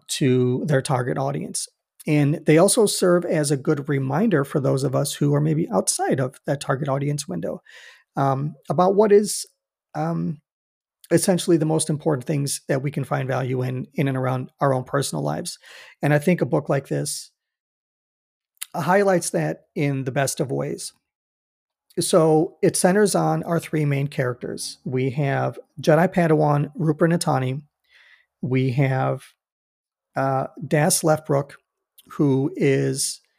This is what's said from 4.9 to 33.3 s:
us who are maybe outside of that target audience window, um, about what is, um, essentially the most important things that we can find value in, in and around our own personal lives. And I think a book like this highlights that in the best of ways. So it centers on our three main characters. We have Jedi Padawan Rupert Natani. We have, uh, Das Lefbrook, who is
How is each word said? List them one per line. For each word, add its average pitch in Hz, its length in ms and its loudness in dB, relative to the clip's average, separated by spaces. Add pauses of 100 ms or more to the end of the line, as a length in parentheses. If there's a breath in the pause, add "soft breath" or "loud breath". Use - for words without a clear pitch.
us 139 180 -2
who 143 220 0
are 143 60 2
maybe 151 280 0
outside 247 520 0
of 131 260 -6
that 139 140 -2
target 139 280 -4
audience 143 400 -4
window, 175 320 -8 (560 loud breath)
um, 135 380 -2 (160)
about 180 240 2
what 208 180 4
is, 208 320 2 (500)
um, 165 460 -4 (680)
essentially 170 480 2
the 156 80 0
most 160 240 0
important 147 360 -2
things 143 420 -4
that 139 120 -2
we 143 100 -4
can 143 140 -6
find 135 240 -4
value 127 340 -2
in, 127 300 -6
in 139 160 0
and 131 80 -2
around 131 340 -4 (100)
our 139 120 2
own 127 120 2
personal 143 380 -4
lives. 147 360 -6 (420 loud breath)
And 147 140 4
I 147 40 6
think 170 220 2
a 151 60 0
book 147 240 -2
like 139 180 -2
this 147 420 -6 (1400)
highlights 180 560 2
that 156 340 -2 (100)
in 139 300 -2
the 127 80 -6
best 135 280 -2
of 131 100 -4
ways. 143 420 -6 (1080)
So 160 600 2
it 175 140 2
centers 196 380 2
on 160 280 0
our 170 160 -2
three 156 260 -2
main 139 220 0
characters. - 800 -6
We 131 260 -2
have 131 480 -2 (220)
Jedi 165 340 2
Padawan 151 640 2
Rupert 160 340 0
Natani. 139 520 -2 (800 soft breath)
We 131 320 0
have, 135 520 0 (880)
uh, 135 320 -2 (180)
Das 160 380 2
Lefbrook, 151 520 0 (580)
who 139 440 0
is 139 640 0 (180)